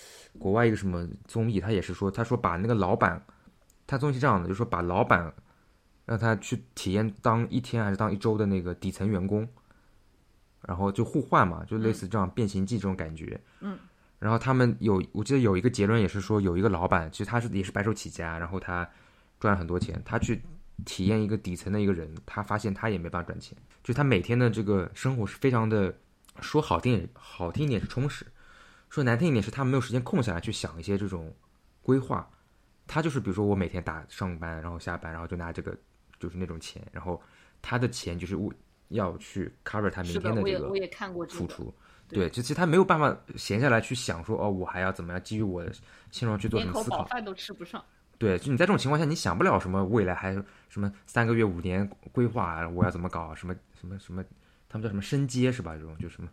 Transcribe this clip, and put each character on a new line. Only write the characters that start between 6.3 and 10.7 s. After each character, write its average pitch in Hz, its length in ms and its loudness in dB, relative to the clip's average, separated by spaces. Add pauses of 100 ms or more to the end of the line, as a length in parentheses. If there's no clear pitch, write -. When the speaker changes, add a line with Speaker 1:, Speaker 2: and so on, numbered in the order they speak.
Speaker 1:
去 98 260 -4 (120)
体 - 180 -4
验 107 160 2 (140)
当 117 280 2
一 127 100 0
天 117 240 -2
还 101 60 0
是 95 60 0
当 107 160 0
一 104 40 -2
周 110 200 2
的 107 100 2
那 98 160 2
个 87 120 -4
底 95 160 -4
层 98 180 -2
员 95 180 0
工， 104 220 0 (1120)
然 90 140 -6